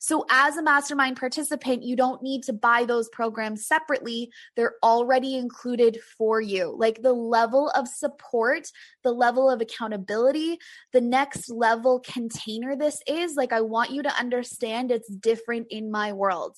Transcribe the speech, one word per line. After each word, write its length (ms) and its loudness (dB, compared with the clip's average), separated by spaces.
So 300 0
as 260 6
a 60 -4
mastermind 540 2
participant, 680 -4
you 140 -4
don't 260 0
need 220 -4
to 80 -4
buy 320 4
those 240 0
programs 580 -6
separately. 640 -2
They're 280 0
already 540 4
included 640 0
for 220 2
you. 360 -2
Like, 240 2
the 140 4
level 560 2
of 180 0
support, 800 -2
the 100 0
level 360 2
of 140 2
accountability, 960 -2
the 80 6
next 480 -2
level 520 2
container 760 -8
this 300 -2
is, 280 -2
like, 180 0
I 100 2
want 300 0
you 100 -4
to 160 -2
understand 720 -4
it's 240 -2
different 560 -2
in 200 -8
my 220 -2
world, 460 -2